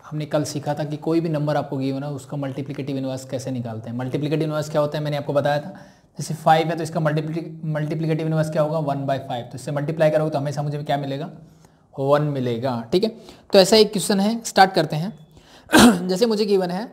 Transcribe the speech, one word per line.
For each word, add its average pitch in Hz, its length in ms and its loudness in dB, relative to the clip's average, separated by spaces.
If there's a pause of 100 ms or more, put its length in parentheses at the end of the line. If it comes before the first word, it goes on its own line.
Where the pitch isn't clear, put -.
हमने 151 220 -6
कल 147 180 0
सीखा 147 300 -4
था 151 100 -4
कि 147 140 -6
कोई 165 220 0
भी 165 80 -2
नंबर 151 280 0
आपको 143 200 -4
गिवन 135 260 -2
हो 147 120 -8
उसका 135 220 -10
मल्टीप्लिकेटिव 135 600 -6
इनवर्स 131 340 -6
कैसे 135 200 -6
निकालते 117 400 -6
हैं। 117 60 -6
मल्टीप्लिकेटिव 147 520 -2
इनवर्स 151 220 -4
क्या 151 100 2
होता 147 180 0
है 151 60 -4
मैंने 147 120 -2
आपको 143 160 -4
बताया 143 280 2
था, - 120 -12 (460)
जैसे 156 160 -6
फ़ाइव 160 340 4
है 170 80 -2
तो 165 60 -4
इसका 160 180 -4
मल्टीप्लिक-, 156 500 -2 (160)
मल्टीप्लिकेटिव 156 600 -2
इनवर्स 160 240 0
क्या 156 120 0
होगा, 156 180 0
वन 139 260 -2
बाय 139 120 0
फ़ाइव। 123 260 -6
तो - 100 -14
इससे 143 180 -8
मल्टीप्लाई 156 380 2
करोगे 156 200 2
तो 156 80 -2
हमेशा 147 240 -4
मुझे 147 200 -4
क्या 143 160 -2
मिलेगा, 139 320 -6 (640)
वन 143 280 4 (100)
मिलेगा, 123 480 -2 (120)
ठीक 185 120 2
है। 220 40 0 (440)
तो 202 60 8
ऐसा 190 180 6
एक 214 160 6
क्वेश्चन 196 280 0
है, 226 240 0
स्टार्ट 190 280 6
करते 156 240 0
हैं। - 1080 2
<clears throat> - 20 -2
जैसे 185 180 2
मुझे 214 200 2
गिवन 185 240 2
है 190 220 -4